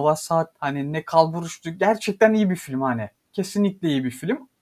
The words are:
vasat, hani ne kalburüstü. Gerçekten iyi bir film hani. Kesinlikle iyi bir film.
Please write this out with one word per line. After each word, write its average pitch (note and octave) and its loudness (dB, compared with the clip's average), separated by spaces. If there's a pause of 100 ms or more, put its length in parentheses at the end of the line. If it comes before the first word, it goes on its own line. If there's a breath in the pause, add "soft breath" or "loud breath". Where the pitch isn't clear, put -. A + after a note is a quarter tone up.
vasat, D#3+ 0
hani C#3+ -6
ne D#3 -6
kalburüstü. E3 0
Gerçekten G#3 2
iyi G#3 4
bir F3+ 0
film C3+ -6
hani. A#2 -2 (220)
Kesinlikle G3 -2
iyi C3+ 0
bir B2+ -2
film. F3+ -6 (140)